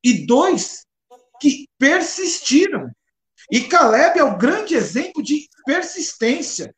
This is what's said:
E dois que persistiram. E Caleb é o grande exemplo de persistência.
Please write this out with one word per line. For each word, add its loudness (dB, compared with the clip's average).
E 2
dois 0
que 0
persistiram. 0
E 2
Caleb 4
é 6
o 0
grande 0
exemplo -4
de -4
persistência. -4